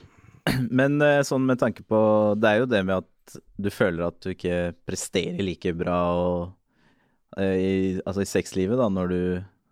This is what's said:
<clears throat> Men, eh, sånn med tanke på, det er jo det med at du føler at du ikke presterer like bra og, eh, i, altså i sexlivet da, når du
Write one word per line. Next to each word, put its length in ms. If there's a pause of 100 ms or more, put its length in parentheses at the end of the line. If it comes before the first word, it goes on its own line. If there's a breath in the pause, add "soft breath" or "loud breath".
(480 soft breath)
<clears throat> 220
Men, 320
eh, 200
sånn 240
med 140
tanke 240
på, 160 (340)
det 160
er 100
jo 80
det 140
med 160
at 400 (160)
du 160
føler 380
at 140
du 100
ikke 500
presterer 640
like 300
bra 260 (140)
og, 380 (800)
eh, 220
i, 180 (260)
altså 260
i 60
sexlivet 500
da, 80
når 240
du 100 (500)